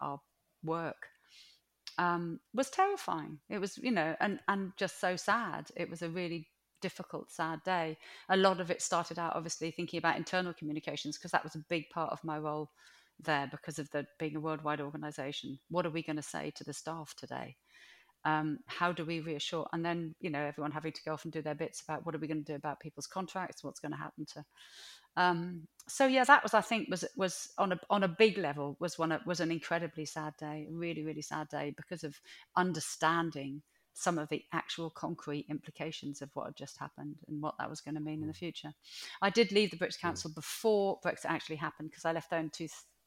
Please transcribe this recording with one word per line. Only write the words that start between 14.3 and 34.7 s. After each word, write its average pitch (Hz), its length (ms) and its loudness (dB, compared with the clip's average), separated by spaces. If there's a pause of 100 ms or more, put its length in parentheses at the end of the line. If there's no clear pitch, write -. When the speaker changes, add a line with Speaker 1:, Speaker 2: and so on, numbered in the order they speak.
Speaker 1:
a 156 60 -2
worldwide 151 400 -2
organisation. 147 880 -6
What 175 180 2
are 160 40 0
we 160 120 -2
gonna 151 200 -2
say 151 300 -6
to - 120 -14
the 147 80 -8
staff 160 420 -8
today? 131 420 -8 (680)
Um, 156 420 2
how 175 260 0
do 165 120 -4
we 165 160 -2
reassure? 156 520 -4
And 165 120 -2
then, 170 360 -2
you 180 100 -2
know, 147 120 0
everyone 147 300 -2
having 156 200 -4
to - 120 -14
go 156 80 -2
off 151 120 -6
and 160 80 -6
do 156 100 -4
their 151 140 -2
bits - 260 -6
about 160 240 -4
what 160 80 -4
are 156 40 -4
we 151 80 -4
gonna 156 140 -2
do 147 140 -6
about 143 260 -4
people's 147 280 -10
contracts, 185 540 -6
what's - 180 -8
gonna 147 160 -6
happen 151 300 -8
to, 151 180 -14 (720)
um, 175 520 2 (200)
so - 180 4
yeah, 262 180 8
that 285 180 12
was, 226 120 2
I 208 80 10
think, 220 260 0
was, 180 160 -2 (120)
was - 420 0
on 190 140 4
a, 180 80 0 (100)
on 202 140 6
a 185 40 4
big 196 300 8
level, 143 400 0
was 170 200 -2
one 160 140 2
of, - 140 -2
was 170 140 0
an 165 100 2
incredibly 165 560 -2
sad 151 320 -6
day, 151 320 -6
really, 165 320 -4
really 156 180 -4
sad 151 280 -4
day 147 280 -4
because - 280 -10
of 143 140 -8 (380)
understanding 160 1040 2 (300)
some 175 260 2
of 151 120 -2
the 151 120 -2 (100)
actual 165 360 -4